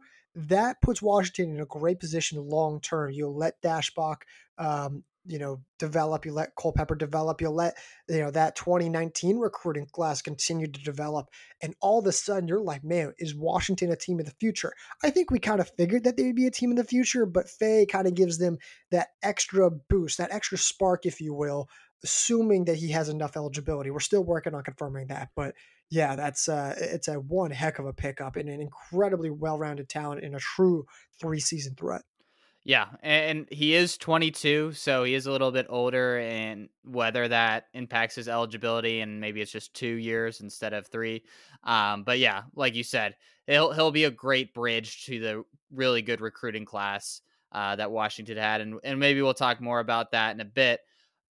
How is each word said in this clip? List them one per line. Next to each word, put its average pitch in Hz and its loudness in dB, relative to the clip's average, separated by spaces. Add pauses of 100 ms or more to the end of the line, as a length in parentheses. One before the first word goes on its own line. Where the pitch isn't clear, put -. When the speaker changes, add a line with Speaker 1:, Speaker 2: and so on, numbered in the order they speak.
(380)
Speaker 1:
that 190 2
puts - 2
Washington 185 2
in 147 -4
a 147 -6
great 170 0
position 156 -4
long 151 0
term. 151 -2
You'll 143 -4
let 165 -2
Dashbach, 160 -2 (340)
um, 143 -4 (220)
you 160 -8
know, 135 -6 (180)
develop, 156 0
you 156 -8
let 156 -4
Culpepper 156 0
develop, 156 -2
you'll 156 0
let, 170 0 (320)
you 160 0
know, 147 -2
that 156 2
twenty 175 2
nineteen 165 0
recruiting 156 -2
class 156 -2
continue 156 -2
to 139 -10
develop, 151 -4 (340)
and 160 -6
all 208 6
of 202 2
a 180 6
sudden 190 -2
you're 202 0
like, 143 -4
"Man, 160 0
is 151 -6
Washington 175 0
a 165 0
team 175 -2
of 151 -4
the 147 -12
future?" - -2 (320)
I 294 4
think 349 2
we 247 2
kinda 202 2
figured 202 2
that 247 2
they 262 2
would 254 0
be 254 4
a 247 2
team 240 0
in 240 2
the 247 4
future, 247 2
but 175 0
Fay 220 4
kinda 190 2
gives 175 4
them 175 2 (340)
that 175 2 (140)
extra 190 4
boost, 160 0
that 175 -4
extra 208 -4
spark, 180 2
if 165 -4
you 151 -6
will, 143 -4 (340)
assuming 214 4
that 165 2
he 165 -4
has 160 0
enough 151 -4
eligibility. 143 -6
We're 143 -6
still 196 2
working 165 -2
on 139 -8
confirming 135 -8
that, 135 -8
but 143 -4 (340)
yeah, 147 0
that's, 143 -2
uh, 143 -2
i-, - -6
it's - -4
a 147 -4
one 160 -2
heck 151 -2
of 139 -6
a 135 -6
pickup 135 -6
and 147 -6
an 143 -8
incredibly 170 -2
well-rounded 151 -4
talent 147 -6
and 139 -10
a 135 -8
true 180 4 (340)
three-season 147 -4
threat. - -6 (640)
Speaker 2:
Yeah, 120 4 (160)
a-, - -10
and 156 2
he 147 2
is 175 4
twenty-two, 156 2
so 135 0
he 127 2
is 135 -2
a 139 -2
little 135 2
bit 127 0
older, 123 2
and 110 -4 (120)
whether 120 0
that 113 2
impacts 120 -2
his 117 -10
eligibility 113 -2
and 107 -8
maybe 107 -6
it's 101 -8
just - -14
two 117 -4
years 113 -4
instead 104 -10
of 104 -6
three. 113 -6 (380)
Um, 104 2
but 123 2
yeah, 110 2 (100)
like 131 0
you 120 -4
said, 107 -2 (300)
he'll, 151 4
he'll 160 4
be 151 2
a 143 2
great 131 -2
bridge 113 -4
to 123 -6
the 110 -4 (260)
really 131 2
good 110 -2
recruiting 107 -8
class, 101 -6 (300)
uh, 101 -4
that 104 -2
Washington 110 -4
had, 107 0
and, 107 -10
and 135 -4
maybe 143 6
we'll 135 4
talk 120 0
more 120 0
about 117 0
that 110 2
in 110 -10
a 107 -10
bit. 120 4 (500)